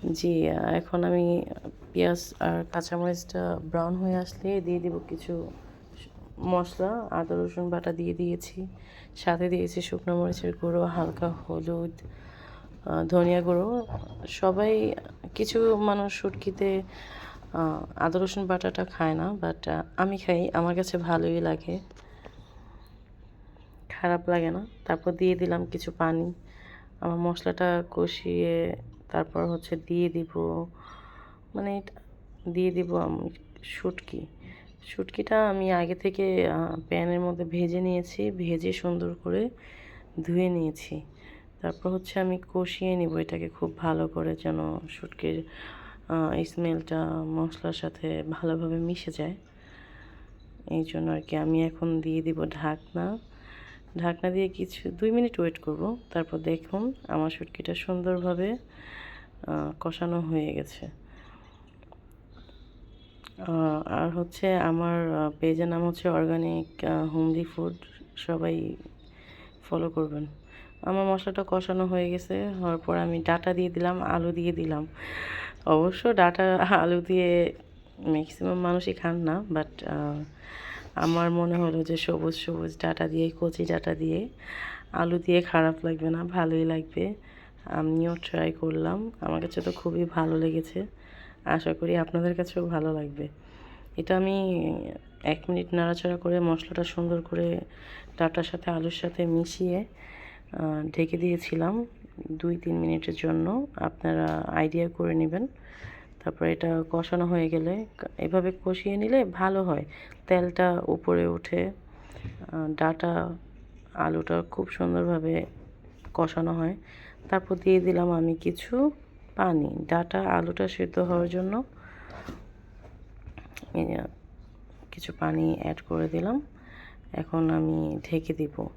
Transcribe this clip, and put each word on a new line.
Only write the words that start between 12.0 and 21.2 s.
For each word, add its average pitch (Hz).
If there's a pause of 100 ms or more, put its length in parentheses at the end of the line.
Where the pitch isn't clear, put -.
আহ, 160
ধনিয়া 175
গুঁড়ো। 190 (420)
সবাই, 214 (400)
কিছু 226
মানুষ 202
শুটকিতে, 190 (680)
আহ, 160 (100)
আদা 175
রসুন 190
বাটাটা 185
খায় 160
না, 175
but, 165
আহ, 160 (140)
আমি 190
খাই, 180
আমার 170
কাছে 185
ভালোই 170